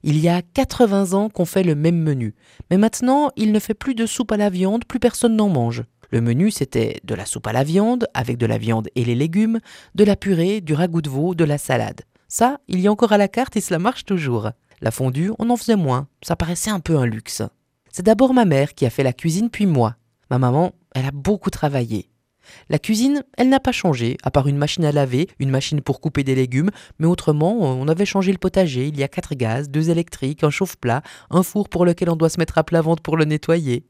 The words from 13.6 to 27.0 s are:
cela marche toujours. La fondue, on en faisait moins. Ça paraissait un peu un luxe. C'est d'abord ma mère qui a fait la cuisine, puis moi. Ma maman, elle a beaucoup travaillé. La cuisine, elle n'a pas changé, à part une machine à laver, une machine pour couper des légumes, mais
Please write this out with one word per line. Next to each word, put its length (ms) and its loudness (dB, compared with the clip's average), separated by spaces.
cela 200 -4
marche 240 -2
toujours. 460 -2
La 120 -2
fondue, 460 -2
on 120 -2
en 60 2
faisait 200 0
moins. 300 0
Ça 140 -4
paraissait 340 -4
un 100 -2
peu 160 0
un 80 2
luxe. 380 -6
C'est 140 -10
d'abord 280 4
ma 120 4
mère 300 2
qui 120 0
a 40 2
fait 120 -2
la 100 2
cuisine, 380 -2
puis 160 -2
moi. 300 2
Ma 80 0
maman, 340 2
elle 120 -4
a 40 -4
beaucoup 400 -2
travaillé. 580 -4
La 80 0
cuisine, 460 0
elle 140 4
n'a 100 4
pas 120 -2
changé, 500 0
à 80 -2
part 180 2
une 80 0
machine 300 -2
à 60 2
laver, 360 0
une 120 -2
machine 320 -2
pour 180 -4
couper 240 -4
des 100 0
légumes, 360 0
mais 80 0